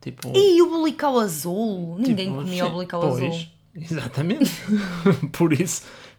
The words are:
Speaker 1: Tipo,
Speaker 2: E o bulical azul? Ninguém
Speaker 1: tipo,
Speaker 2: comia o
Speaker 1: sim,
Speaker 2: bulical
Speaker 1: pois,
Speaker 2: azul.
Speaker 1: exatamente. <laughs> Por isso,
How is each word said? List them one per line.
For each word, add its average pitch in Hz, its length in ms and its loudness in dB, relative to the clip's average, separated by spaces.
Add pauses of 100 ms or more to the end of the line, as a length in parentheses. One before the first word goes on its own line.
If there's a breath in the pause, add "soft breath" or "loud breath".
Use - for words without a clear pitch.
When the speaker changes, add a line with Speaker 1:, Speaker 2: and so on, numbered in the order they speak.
Speaker 1:
Tipo, 127 340 -10
Speaker 2:
E 381 280 8
o 339 60 4
bulical 311 520 0
azul? 175 800 -4
Ninguém 220 320 0
Speaker 1:
tipo, - 80 -4
Speaker 2:
comia 180 260 -2
o - 20 2
Speaker 1:
sim, 165 60 -2
Speaker 2:
bulical 175 300 -6
Speaker 1:
pois, 139 200 2
Speaker 2:
azul. 170 240 -4 (300)
Speaker 1:
exatamente. 160 760 -2 (420)
<laughs> 170 400 2
Por 165 200 2
isso, - 320 -2 (340 loud breath)